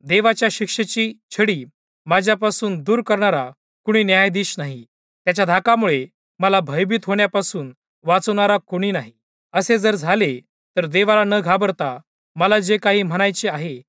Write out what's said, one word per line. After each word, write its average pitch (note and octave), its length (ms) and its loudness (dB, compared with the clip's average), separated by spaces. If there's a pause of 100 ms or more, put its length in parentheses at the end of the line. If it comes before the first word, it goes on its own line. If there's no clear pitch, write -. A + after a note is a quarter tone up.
देवाच्या G#3+ 500 2
शिक्षेची A3 600 -4 (180)
छडी G3+ 340 -2 (400)
माझ्यापासून G3 760 0
दूर A3 180 2
करणारा G3 500 0 (320)
कुणी G#3+ 200 2
न्यायाधीश F#3+ 540 2
नाही. C3+ 280 -10 (400)
त्याच्या F3+ 200 0
धाकामुळे F3+ 640 2 (320)
मला G3 200 2
भयभीत F#3 460 -2
होण्यापासून F#3+ 720 -2 (280)
वाचवणारा G3+ 540 2
कोणी F#3+ 340 -4
नाही. C3+ 200 -6 (420)
असे G3+ 260 0
जर G#3 160 0
झाले, E3 440 0 (360)
तर F3+ 100 -2
देवाला G3+ 380 2
न G#3 180 2
घाबरता E3+ 580 -2 (360)
मला G3 240 2
जे G3+ 180 0
काही G3+ 260 2
म्हणायचे F#3+ 460 -2
आहे D3+ 400 -8